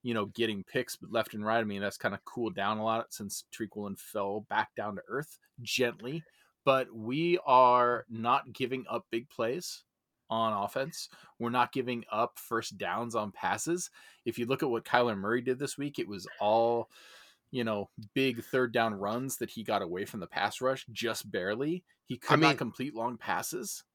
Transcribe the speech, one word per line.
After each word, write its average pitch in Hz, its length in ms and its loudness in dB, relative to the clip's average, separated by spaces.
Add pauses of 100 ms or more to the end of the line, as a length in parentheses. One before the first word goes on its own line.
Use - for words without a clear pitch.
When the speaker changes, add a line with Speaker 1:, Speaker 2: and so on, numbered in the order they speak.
Speaker 1:
you 123 100 -2
know, 107 140 0
getting 107 360 -2
picks - 360 -4 (100)
left 110 240 0
and 104 120 -6
right. 113 140 2
I 113 60 2
mean, 101 160 -4
that's 101 160 -2
kinda 101 280 -4
cooled - 300 -4
down 101 240 0
a 107 60 -4
lot 113 280 0
since - 380 -10
Trequilin 101 480 -8
fell 101 500 -4
back 104 280 -2
down 104 200 -4
to 90 120 -10
earth 135 300 -6 (240)
gently. 123 600 -2 (440)
But 131 280 2
we 147 520 0
are 123 640 8
not 120 420 0
giving 127 380 -4
up 117 200 -4
big 120 200 -4
plays 127 540 -4 (440)
on 113 240 2
offense. 131 560 -4 (300)
We're 117 120 -2
not 123 220 4
giving 120 380 -2
up 113 280 0
first 113 380 -4
downs 107 380 -2
on 107 180 -2
passes. 110 560 -2 (360)
If 117 140 -2
you 120 80 0
look 131 160 0
at 147 60 0
what 117 160 -2
Kyler 120 320 4
Murray 107 240 0
did 127 180 -2
this 139 200 -6
week, 143 200 -6
it 175 100 -4
was 196 180 -8 (140)
all, 117 500 4 (600)
you 123 120 -2
know, 104 240 -2 (260)
big 131 300 2
third 127 280 2
down 113 220 4
runs 113 420 -2
that - 140 -4
he 113 120 -10
got 104 180 2
away 90 240 -4
from - 160 -8
the 85 60 -8
pass - 340 -2
rush 131 300 0
just 113 400 -4
barely. 117 540 -2 (200)
He 123 140 -6
could - 160 0
Speaker 2:
I - 20 6
Speaker 1:
not 156 120 8
Speaker 2:
mean 147 100 4
Speaker 1:
complete 131 360 -4
long 113 220 -4
passes. - 680 -4 (100)